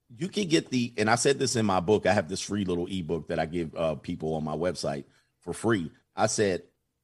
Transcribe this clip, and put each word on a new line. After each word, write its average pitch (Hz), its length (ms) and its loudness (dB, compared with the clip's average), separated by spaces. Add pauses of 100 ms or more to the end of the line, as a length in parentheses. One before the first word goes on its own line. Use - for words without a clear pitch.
(180)
you 160 100 -4
can 202 200 -2
get 156 220 2
the, 120 280 0
and 107 120 2
I 117 60 6
said 131 240 4
this 131 160 0
in 110 100 2
my 92 140 4
book, 92 260 4
I 90 80 6
have 98 140 2
this 92 140 -6
free 101 240 -4
little 90 220 -2
ebook 85 420 -4
that 85 100 -2
I 80 60 0
give, 80 280 -4
uh, 82 220 -2
people 80 400 -6
on 76 80 -4
my 76 120 -4
website 76 500 -4 (340)
for 87 140 -8
free. 101 360 0 (260)
I 104 120 2
said, 98 360 0 (400)